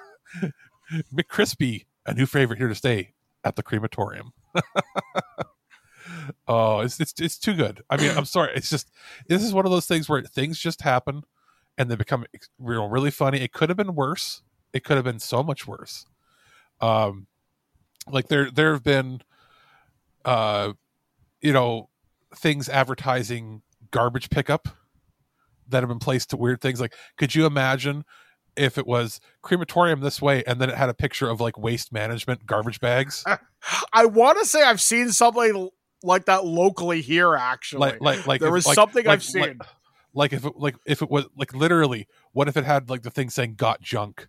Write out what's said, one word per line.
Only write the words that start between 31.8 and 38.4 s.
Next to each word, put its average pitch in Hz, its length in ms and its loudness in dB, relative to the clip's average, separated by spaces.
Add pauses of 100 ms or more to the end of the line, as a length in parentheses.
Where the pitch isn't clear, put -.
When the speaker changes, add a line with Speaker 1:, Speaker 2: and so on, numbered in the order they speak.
Speaker 1:
management 113 540 -6
garbage 107 340 -2
bags? 127 440 0 (360)
Speaker 2:
<laughs> - 340 -6
I 226 120 8
wanna 254 400 6
say 302 160 2
I've 240 200 6
seen 240 300 2
something 233 440 4
l-, 190 160 -6 (320)
like 180 220 2
that 190 200 4
locally 170 560 2
here, 165 340 4
actually. 131 440 -4
Speaker 1:
Like, 135 220 0
like, 135 260 0
like 135 120 0
Speaker 2:
There 160 100 2